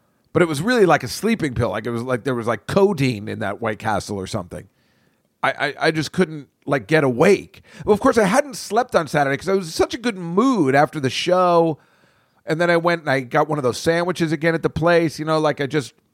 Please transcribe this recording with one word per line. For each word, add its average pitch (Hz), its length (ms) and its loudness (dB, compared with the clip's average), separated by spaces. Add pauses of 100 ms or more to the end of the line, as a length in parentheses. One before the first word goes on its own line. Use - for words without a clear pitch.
(320)
But 160 120 4
it 170 40 2
was 151 140 -4
really 226 240 4
like 151 180 4
a 123 40 -6
sleeping 160 480 -4
pill. 113 160 -2
Like, 107 160 -6
it - 20 -4
was 117 140 -4
like 127 200 -4
there 131 120 -2
was, 117 100 -4
like, 113 220 -4
codeine 139 600 0
in 104 120 -8
that 104 200 -6
White 110 200 -4
Castle 107 380 -4
or 95 100 -8
something. 90 420 -10 (720)
I, 135 100 0
I, 139 360 -4
I 165 40 2
just 156 200 -2
couldn't, 156 380 -4 (160)
like, 139 200 -2
get 156 180 2
awake. 135 580 2 (240)
Well, 208 80 6
of 208 80 0
course, 254 160 4
I 214 80 6
hadn't 254 300 0
slept 233 400 -2
on 165 120 0
Saturday 139 300 0
'cause 156 120 -8
I 190 40 0
was 196 140 -2
in 160 40 -12
such - 240 0
a - 20 -8
good 226 200 -4
mood 180 580 2
after 151 240 2
the 131 100 0
show. 170 720 2 (640)
And 156 140 -2
then 175 100 2
I 170 80 4
went 170 240 0
and 147 80 -6
I 135 120 0
got 147 260 0
one 151 100 -2
of 139 60 -4
those 120 160 0
sandwiches 170 520 0
again 165 220 0
at 165 100 -2
the 160 60 0
place. 165 480 0
You 151 80 -8
know, 156 140 0
like, 151 220 -2
I 143 40 -4
just 131 280 -4 (200)